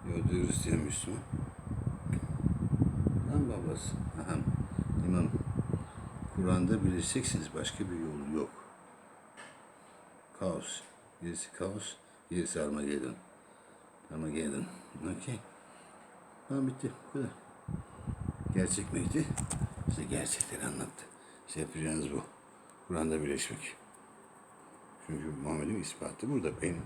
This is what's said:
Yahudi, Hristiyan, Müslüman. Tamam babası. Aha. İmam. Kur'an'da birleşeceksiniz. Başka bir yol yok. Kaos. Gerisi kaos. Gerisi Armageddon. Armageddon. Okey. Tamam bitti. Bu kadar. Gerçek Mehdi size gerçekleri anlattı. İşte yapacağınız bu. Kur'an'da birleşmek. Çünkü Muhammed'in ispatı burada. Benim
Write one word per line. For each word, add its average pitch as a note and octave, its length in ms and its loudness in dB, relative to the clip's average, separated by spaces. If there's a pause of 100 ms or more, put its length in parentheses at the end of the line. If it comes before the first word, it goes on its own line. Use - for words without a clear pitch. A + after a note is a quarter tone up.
Yahudi, F2+ 400 4
Hristiyan, D#2+ 300 4
Müslüman. D#2 420 -2 (2000)
Tamam C#4+ 200 6
babası. - 420 -2 (320)
Aha. E3 140 0 (720)
İmam. F2+ 200 6 (1080)
Kur'an'da F#2 480 6
birleşeceksiniz. F2+ 720 2
Başka - 300 -2
bir F2+ 160 -2
yol D2+ 400 -2
yok. - 100 -2 (1900)
Kaos. E2 400 -2 (420)
Gerisi E2+ 300 -4
kaos. G2+ 420 -4 (360)
Gerisi F2 300 2
Armageddon. C#2+ 540 0 (1000)
Armageddon. D#2 500 -2 (380)
Okey. F#2+ 360 -4 (1120)
Tamam C3+ 180 2
bitti. C3 240 -2 (180)
Bu - 40 -10
kadar. C3 180 -2 (1200)
Gerçek F#2 380 2
Mehdi - 320 2 (640)
size - 160 0
gerçekleri - 600 -2
anlattı. - 380 -4 (440)
İşte - 120 -2
yapacağınız D#2 520 0
bu. C2 100 -2 (640)
Kur'an'da D#2+ 340 2
birleşmek. - 540 -2 (1300)
Çünkü D2+ 180 -4 (180)
Muhammed'in D#2 400 -2
ispatı - 480 -6
burada. G2 320 0
Benim E2 240 0